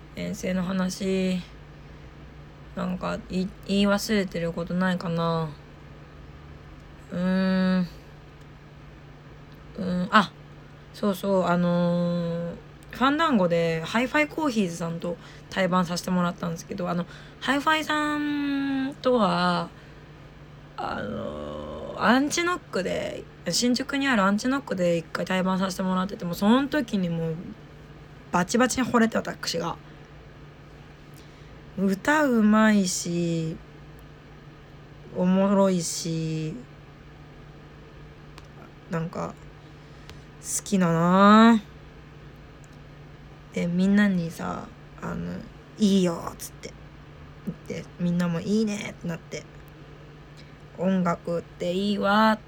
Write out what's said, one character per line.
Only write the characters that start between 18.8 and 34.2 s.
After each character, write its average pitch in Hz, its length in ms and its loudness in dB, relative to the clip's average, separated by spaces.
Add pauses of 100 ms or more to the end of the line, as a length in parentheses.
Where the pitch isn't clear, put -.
と 254 140 4
は、 175 540 2 (1080)
あ - 240 -6
の 76 960 -8
ー、 - 40 -10
ア 202 200 6
ン 285 100 2
チ 339 140 -2
ノ 349 140 0
ッ - 20 -8
ク - 240 -4
で、 175 400 -4 (260)
新 233 260 2
宿 262 220 -4
に 277 100 0
あ 262 80 4
る 202 60 4
ア 190 80 6
ン 202 80 2
チ 247 100 -2
ノ 269 120 0
ッ - 20 -8
ク 202 140 -6
で 175 220 2
一 165 140 -2
回 175 140 -4
対 185 160 0
バ 190 140 2
ン 180 40 0
さ 190 120 0
せ 185 60 -8
て - 40 -4
も 185 140 0
ら 185 80 2
っ 190 40 -4
て - 100 -8
て、 - 80 -8
も 175 80 -4
う - 20 -4
そ 202 120 2
の 262 200 6
時 262 320 -2
に 180 100 0
も 165 220 -2
う 160 40 -4 (960)
バ 175 140 2
チ 226 140 0
バ 254 80 4
チ - 120 -2
に 247 80 0
惚 240 120 4
れ 226 80 6
て、 226 100 -2
私 - 400 -6
が。 165 180 -4 (2000)
歌 202 500 2
う 233 180 4
ま 214 280 6
い 202 160 4
し、 170 720 -2 (1600)